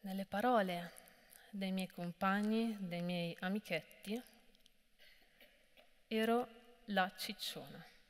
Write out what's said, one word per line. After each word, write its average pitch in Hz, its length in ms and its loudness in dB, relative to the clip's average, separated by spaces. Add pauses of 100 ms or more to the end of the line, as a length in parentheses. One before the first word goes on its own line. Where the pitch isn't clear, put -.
Nelle 190 240 -4
parole 190 640 2 (580)
dei 190 220 -2
miei 185 160 0
compagni, 208 880 0
dei 175 240 -4
miei 175 380 -2
amichetti, 196 840 -4 (1900)
ero 233 400 4 (400)
la 190 280 4
cicciona. - 680 -8 (280)